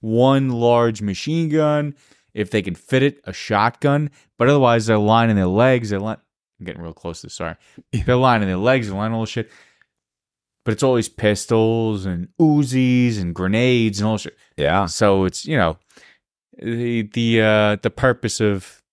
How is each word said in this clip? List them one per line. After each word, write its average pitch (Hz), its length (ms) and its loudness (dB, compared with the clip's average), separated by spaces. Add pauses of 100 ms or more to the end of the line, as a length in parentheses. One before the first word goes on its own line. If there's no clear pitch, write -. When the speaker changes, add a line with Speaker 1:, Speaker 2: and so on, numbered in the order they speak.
Speaker 1:
one 131 500 2
large 120 520 2
machine 156 460 -4
gun, 151 460 -2 (400)
if 104 160 -6
they 104 120 0
can 90 120 -6
fit 131 280 -2
it, 143 220 -2
a 92 80 -12
shotgun, 143 800 -2 (280)
but 120 100 4
otherwise 123 380 4
they're 113 120 4
lining 110 380 2
their 95 100 2
legs, 117 440 2
they're 101 100 -4
li-, 110 160 -8 (440)
I'm - 60 -16
getting - 160 -12
real 82 100 -12
close 85 300 -12
to - 60 -20
this, - 60 -20
sorry. 82 220 -10 (220)
Speaker 2:
<laughs> - 140 -18
Speaker 1:
They're 123 240 0
lining 123 320 2
their 92 100 -2
legs, 120 300 0
they're 95 80 -8
lining 110 180 -6
all 113 80 -4
this 107 80 -8
shit. 113 200 -8 (1120)
But 113 80 -2
it's - 100 -4
always 127 260 2
pistols 110 960 0
and 90 220 -6 (120)
Uzis 127 800 2
and 87 140 -4
grenades 110 680 0
and 104 60 0
all 110 80 0
this 98 80 -6
shit. - 140 -16 (200)
Speaker 2:
Yeah. 87 300 0
Speaker 1:
So 98 380 2
it's, - 220 -4
you 156 100 -4
know, 82 220 0 (840)
the, 117 420 -4 (100)
the, 113 300 0
uh, 107 400 2
the 113 80 -2
purpose 123 500 -2
of 104 420 -4 (100)